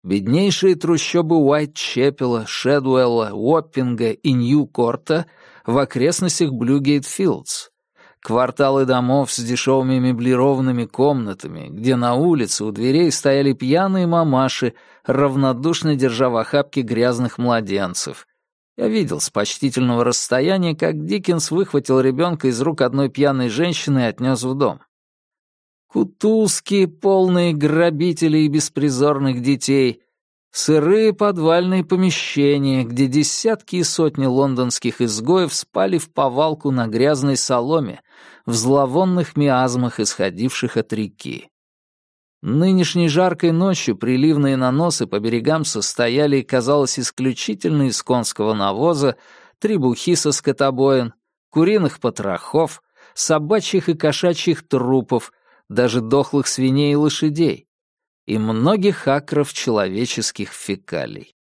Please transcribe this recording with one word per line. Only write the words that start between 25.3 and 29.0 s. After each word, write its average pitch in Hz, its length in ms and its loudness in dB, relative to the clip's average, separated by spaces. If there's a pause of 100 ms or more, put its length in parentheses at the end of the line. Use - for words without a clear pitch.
Кутузки, 202 1000 0
полные 180 680 2
грабителей 156 920 2
и - 20 2
беспризорных 139 960 0